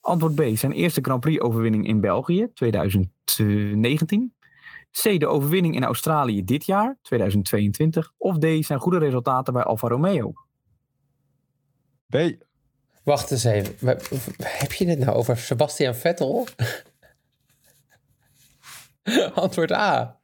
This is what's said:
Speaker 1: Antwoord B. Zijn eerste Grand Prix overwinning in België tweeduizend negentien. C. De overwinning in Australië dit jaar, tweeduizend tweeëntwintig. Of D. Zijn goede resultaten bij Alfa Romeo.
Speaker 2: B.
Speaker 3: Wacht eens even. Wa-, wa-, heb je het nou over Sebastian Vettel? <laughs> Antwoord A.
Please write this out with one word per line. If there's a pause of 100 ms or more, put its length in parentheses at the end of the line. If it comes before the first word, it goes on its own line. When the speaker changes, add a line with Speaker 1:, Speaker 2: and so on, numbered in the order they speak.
Speaker 1:
Antwoord
B. (140)
Zijn
eerste
Grand
Prix
overwinning
in
België
tweeduizend (640)
negentien. (680)
C. (180)
De
overwinning
in
Australië
dit
jaar,
tweeduizend
tweeëntwintig.
Of
D. (200)
Zijn
goede
resultaten
bij
Alfa
Romeo. (1800)
Speaker 2:
B. (880)
Speaker 3:
Wacht
eens
even.
Wa-, (160)
wa-,
heb
je
het
nou
over
Sebastian
Vettel? (2500)
<laughs>
Antwoord
A.